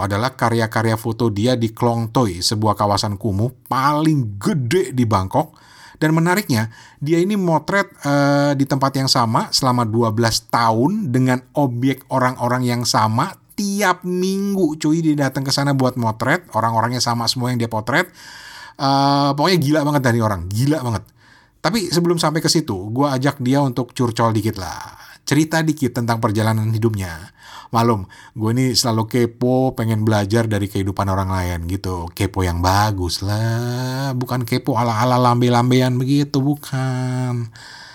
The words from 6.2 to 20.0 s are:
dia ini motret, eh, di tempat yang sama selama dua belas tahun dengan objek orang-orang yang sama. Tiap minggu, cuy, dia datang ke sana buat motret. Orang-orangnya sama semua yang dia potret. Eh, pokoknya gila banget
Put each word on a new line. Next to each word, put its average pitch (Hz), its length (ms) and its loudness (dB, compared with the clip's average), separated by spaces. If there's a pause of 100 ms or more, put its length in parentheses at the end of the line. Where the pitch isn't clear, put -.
dia 165 240 2
ini 202 160 0
motret, 175 480 0 (160)
eh, 143 480 2
di 135 160 0
tempat 135 320 0
yang 135 80 0
sama 127 400 2
selama 123 400 0
dua 113 240 2
belas 113 400 0
tahun 120 560 2
dengan 127 320 2 (160)
objek 131 560 0
orang-orang 127 560 0
yang 120 160 0
sama. 110 480 2 (220)
Tiap 302 480 0
minggu, 185 800 0
cuy, 156 160 2
dia 156 160 2
datang 135 320 -2
ke 139 80 -4
sana 139 240 2
buat 127 160 2
motret. 127 480 0 (160)
Orang-orangnya 113 400 0
sama 117 320 -2
semua 123 240 -2
yang 117 80 0
dia 110 80 -2
potret. 120 400 -2 (640)
Eh, 139 560 2
pokoknya 160 320 2
gila 151 240 2
banget 147 160 0